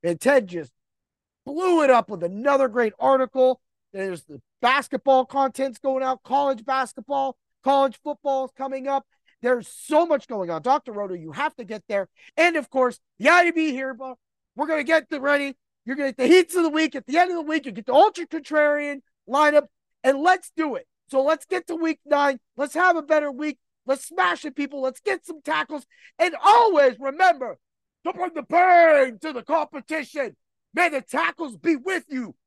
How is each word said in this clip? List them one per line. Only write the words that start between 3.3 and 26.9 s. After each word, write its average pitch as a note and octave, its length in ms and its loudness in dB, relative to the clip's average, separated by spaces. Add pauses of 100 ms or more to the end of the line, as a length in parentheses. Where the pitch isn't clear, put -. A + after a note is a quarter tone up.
There's F#3+ 320 -8
the C#3+ 160 -20 (200)
basketball C4 640 0
contents C4+ 540 -4
going C4+ 240 -4
out, C4 200 -6
college C4+ 400 -2
basketball, C4+ 720 -6 (260)
college C4+ 400 0
football C#4 420 -4
is B3+ 100 -16
coming C4+ 320 -10
up. C#4 180 -4 (360)
There's B3 260 -2
so - 380 0
much D4+ 220 -2
going F#3+ 240 -8
on. D#3+ 100 -6
Doctor C4 300 -2
Roto, G3+ 240 -8
you D#3+ 160 -14
have C#4+ 240 -6
to B3 80 -16
get G#3+ 260 -14
there. G3 180 -4 (300)
And, E4+ 180 2
of D4 140 -4
course, B3+ 300 -2 (180)
the A#3+ 120 2
I F4 160 6
D E4+ 60 0
B D#4+ 200 -2
here, C4 220 -8
but B3+ 220 -14 (400)
we're D4 120 -6
gonna D4+ 160 -2
get D#4 260 0
the D4 100 -6
ready. C#4 360 -2 (280)
You're C4 120 -8
gonna C#4 140 -4
get - 80 -10
the B3 100 -2
heats F4 280 6
of F4+ 60 2
the E4 80 0
week. D#4 260 -2
At C4+ 120 -10
the C#4 100 -2
end F4+ 140 2
of F4 60 -4
the E4 40 -6
week, D#4 240 -4
you B3 60 -10
get G3+ 160 -12
the B3+ 60 -2
Ultra F4 340 4
Contrarian D4 720 -2 (260)
lineup. D4 380 4 (380)
And C4+ 160 2
let's F4+ 360 0
do D4+ 200 -4
it. - 120 -12 (220)
So C4+ 140 0
let's D#4 220 0
get F4+ 220 -6
to E4+ 80 -8
week D#4+ 300 -4
nine. C#4+ 340 0 (160)
Let's C#4 200 -8
have F4 200 2
a D#4+ 60 -4
better D4 300 0
week. C#4+ 260 -8 (280)
Let's C4 220 -4
smash F4 380 -2
it, C#4 100 -10
people. C#4+ 260 -8
Let's C4 180 -6
get F#4+ 260 -4
some D#4+ 160 -16
tackles. D4+ 440 -6 (340)
And E4+ 240 0
always F#4 560 6